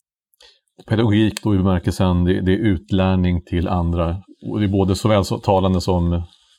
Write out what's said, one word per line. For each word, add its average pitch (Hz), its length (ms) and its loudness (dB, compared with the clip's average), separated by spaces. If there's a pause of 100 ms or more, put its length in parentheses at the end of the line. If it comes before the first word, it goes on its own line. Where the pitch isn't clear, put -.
(880)
Pedagogik 107 540 2
då 107 120 0
i 98 40 2
bemärkelsen, 92 680 0
det, 95 160 0
det 92 120 0
är 95 60 0
utlärning 92 840 0
till 90 240 -4
andra. 85 480 -2 (340)
Och - 100 -4
det 104 60 0
är 95 60 -2
både 98 220 2
såväl 104 300 2
så, 113 140 -6
talande 92 420 0
som 87 420 -2 (360)